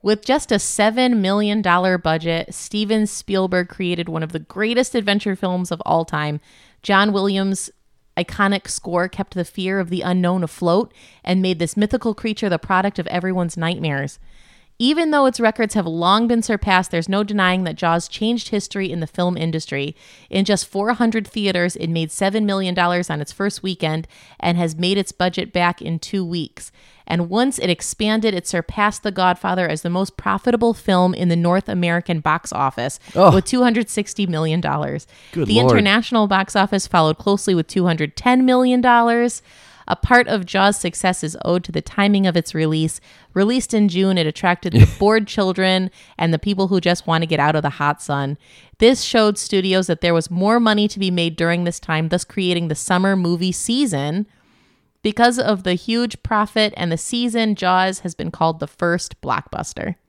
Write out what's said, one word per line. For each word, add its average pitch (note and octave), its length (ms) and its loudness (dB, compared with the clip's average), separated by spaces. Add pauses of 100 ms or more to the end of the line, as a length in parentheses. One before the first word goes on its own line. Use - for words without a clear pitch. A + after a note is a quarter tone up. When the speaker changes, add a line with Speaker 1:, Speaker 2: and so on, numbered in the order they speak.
Speaker 1:
With G#3 220 0
just C#4+ 280 0
a G3+ 60 2
seven A3+ 640 0
million G#3 400 0
dollar F3+ 360 2
budget, E3 560 -2
Steven G#3+ 520 -2
Spielberg F#3 640 -2
created F3 400 -6
one D#3+ 140 -6
of D#3+ 100 -8
the E3 60 -6
greatest A3+ 560 -2
adventure G3+ 400 0
films F3+ 380 -4
of E3+ 120 -8
all E3 200 0
time. D3+ 360 -6 (420)
John G3+ 300 2
Williams' G3 580 -2 (460)
iconic G3 520 -2
score F3 400 -4
kept - 260 -10
the F3 100 -4
fear F#3+ 360 -4
of E3+ 100 -4
the F3+ 120 -4
unknown F3+ 420 0
afloat F3 480 0 (320)
and F#3 180 0
made F#3 160 0
this E3 180 -4
mythical G#3 380 0
creature A3 340 -4
the F3 100 0
product G3 400 0
of E3+ 100 -6
everyone's F3+ 480 -2
nightmares. D3+ 600 -4 (640)
Even D4+ 320 2
though C#4 140 4
its C4 120 0
records A3 360 0
have G3 120 0
long F3 400 2
been A3+ 160 2
surpassed, G3 480 0
there's E3 180 -2
no G3 140 0
denying F#3+ 400 0
that D#3+ 140 -4
Jaws E3+ 320 0
changed A3+ 400 -4
history G3 420 -4
in E3+ 80 -6
the D#3+ 80 -4
film F3+ 300 -2
industry. D#3 580 -4 (340)
In F#3+ 160 0
just G3+ 220 0
four G3+ 280 -2
hundred A3+ 320 0
theaters, F3+ 500 -2
it E3 100 -6
made E3 240 -2
seven G3+ 340 -2
million F#3+ 300 -2
dollars F3 340 0
on D3+ 120 -6
its D3 120 -10
first G3+ 300 -6
weekend D#3+ 460 -4 (320)
and F3 180 0
has E3 180 0
made F3+ 220 0
its F#3+ 140 -4
budget F3+ 400 -4
back F3 280 0
in E3 200 -4
two F#3+ 240 -4
weeks. E3+ 480 -8 (340)
And E3+ 240 -2
once B3 300 0
it F#3 100 0
expanded, G#3+ 640 -2
it F3 140 -6
surpassed G#3 560 -2
The G#3 80 -4
Godfather F3+ 560 0
as D3+ 140 -4
the F3 80 -4
most F#3+ 260 -2
profitable A3+ 580 0
film F3+ 400 2
in F3+ 140 0
the E3+ 80 2
North F3 320 0
American F3 500 -2
box D#3 340 -2
office C3 460 -4 (160)
Speaker 2:
Ugh. F3+ 180 8
Speaker 1:
with F#3+ 120 4
two B3 180 0
hundred A#3 260 2
sixty G3+ 380 -4
million D#3+ 340 -2
dollars. D3+ 460 -4 (240)
Speaker 2:
Good D#3+ 160 -2
Speaker 1:
The G#2+ 140 2
Speaker 2:
Lord. - 100 4
Speaker 1:
international G#3 560 4
box G3 300 0
office G3 320 0
followed D#3+ 300 2
closely G3 360 0
with E3 140 0
two F3+ 180 0
hundred D#3 300 -2
ten B3+ 280 4
million B3+ 360 4
dollars. A#3 600 2 (460)
A F#3 100 -2
part B3 320 4
of G3 180 -2
Jaws' G3 340 2
success F3+ 420 -2
is D#3 220 -6
owed F3+ 200 0
to - 80 -12
the D#3 100 -4
timing G3+ 440 2
of F3 120 2
its - 160 -4
release. D#3+ 480 -2 (320)
Released A3+ 400 2
in G#3 160 4
June, F#3+ 260 2
it E3 100 2
attracted F3 460 -2
the - 220 8
Speaker 2:
<laughs> - 40 -16
Speaker 1:
bored G#3+ 280 4
children F#3 640 0 (260)
and E3 160 2
the D#3 60 2
people G3 300 0
who F#3 120 2
just F3 260 0
want D#3+ 140 2
to E3 60 -2
get D#3 120 0
out D3+ 160 2
of D#3 60 2
the D3 80 -2
hot D3 320 -2
sun. C#3 380 -4 (400)
This A#3+ 240 6
showed G#3+ 340 2
studios F#3 520 0
that E3 120 0
there E3+ 140 2
was E3 160 0
more G3 280 2
money G#3+ 300 2
to G#3 100 -6
be F#3+ 120 0
made E3+ 260 -2
during E3+ 280 0
this E3+ 140 -4
time, D#3+ 300 -2
thus F3 160 -2
creating F3 440 -2
the D3+ 60 -2
summer F#3+ 400 2
movie F3 380 0
season, G3 760 -2 (760)
because A#3+ 340 2
of G3+ 240 0
the F#3 120 0
huge A3+ 500 -4
profit G#3+ 520 0
and F3 140 -4
the E3 80 -2
season, A3+ 560 -2
Jaws F#3 460 0
has E3+ 160 -8
been E3 160 -8
called D#3+ 260 0
the D3 80 -6
first - 540 -4
blockbuster. - 760 -6 (140)